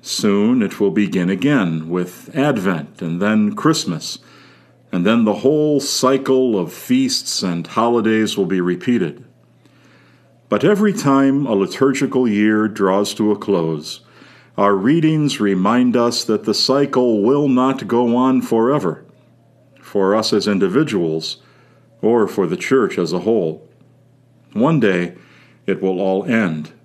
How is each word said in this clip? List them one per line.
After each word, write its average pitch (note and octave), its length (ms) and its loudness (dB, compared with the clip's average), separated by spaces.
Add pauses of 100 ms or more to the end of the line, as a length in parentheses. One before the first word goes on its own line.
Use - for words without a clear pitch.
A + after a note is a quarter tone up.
Soon G#2+ 600 0
it - 160 -6
will G2+ 100 2
begin F#2 400 0
again F#2+ 580 0
with F2+ 460 -6
Advent F#2+ 720 -4
and E2+ 180 -4
then G#2+ 320 0
Christmas, G#2+ 640 -4 (760)
and F2+ 140 -2
then A2+ 200 2
the G#2 200 0
whole D3+ 340 2
cycle C3 760 0
of E2+ 160 -4
feasts - 720 -2
and E2+ 240 -4
holidays A2 680 0
will F#2+ 120 0
be F#2 140 0
repeated. F2+ 640 -2 (1300)
But G#2 140 0
every G3+ 280 2
time C#3 540 2
a A#2+ 80 -2
liturgical B2+ 760 0
year G#2+ 400 2
draws G2+ 460 0
to G#2+ 180 0
a G#2 40 0
close, D#2+ 680 -4 (560)
our G2+ 180 2
readings D3+ 640 2
remind G#2+ 560 2
us A#2 280 0
that G#2+ 220 -2
the G#2+ 100 0
cycle C3 680 2
will C#3+ 260 2
not B2+ 400 0
go A#2 280 2
on B2+ 260 2
forever, A2+ 640 0 (760)
for G2 360 0
us A2 180 0
as G2+ 140 0
individuals F#2+ 920 -2 (640)
or A2 260 4
for F#2 200 0
the F2+ 100 -2
church B2+ 400 0
as E2+ 160 -2
a F2+ 60 -2
whole. E2+ 420 -2 (920)
One C#3 260 2
day F2+ 340 0 (540)
it F#2+ 120 -4
will F#2 200 -2
all F#2+ 260 -2
end F2+ 460 -2 (140)